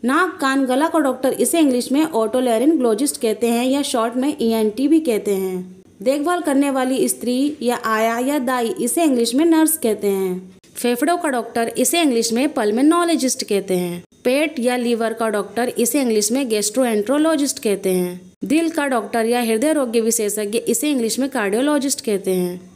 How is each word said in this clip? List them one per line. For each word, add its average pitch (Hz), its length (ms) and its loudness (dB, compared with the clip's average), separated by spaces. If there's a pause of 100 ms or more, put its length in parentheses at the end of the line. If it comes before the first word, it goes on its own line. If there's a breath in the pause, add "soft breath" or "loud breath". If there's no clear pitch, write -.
नाक, 320 360 0
कान, 269 260 0
गला 269 220 2
का 330 100 0
डॉक्टर, 262 340 0
इसे 285 280 2
इंग्लिश 254 320 2
में 302 140 2
otolaryngologist 247 1080 2
कहते 220 300 -2
हैं 233 200 2
या 277 160 2
शॉर्ट 240 340 -2
में 269 240 0
ईएनटी 226 480 0
भी 320 120 6
कहते 208 340 0
हैं। 185 480 -6 (200)
देखभाल 294 380 0
करने 285 300 2
वाली 262 380 0
स्त्री 254 540 -2
या 240 220 0
आया 220 340 0
या 277 200 0
दाई, 247 300 -2
इसे 247 360 -2
इंग्लिश 240 300 2
में 285 100 2
नर्स 320 340 4
कहते 208 280 0
हैं। 190 480 -2 (220)
फेफड़ों 247 400 0
का 339 120 -4
डॉक्टर, 233 500 -2
इसे 320 240 2
इंग्लिश 233 300 2
में 277 220 0
pulmonologist 269 880 2
कहते 190 320 -2
हैं। 175 280 -4 (220)
पेट 294 340 0
या 247 180 0
लीवर 233 360 0
का 226 160 -2
डॉक्टर, 208 400 -2
इसे 240 320 0
इंग्लिश 226 320 0
में 262 180 0
gastroenterologist 262 1080 0
कहते 190 320 -2
हैं। 180 380 -2 (160)
दिल 311 260 0
का 294 160 -2
डॉक्टर 233 380 -2
या 240 160 0
हृदय 226 320 2
रोग 254 240 0
विशेषज्ञ, 214 640 0
इसे 294 320 -2
इंग्लिश 233 280 -2
में 269 120 -2
कार्डियोलॉजिस्ट 262 720 0
कहते 196 300 -2
हैं। 180 460 -4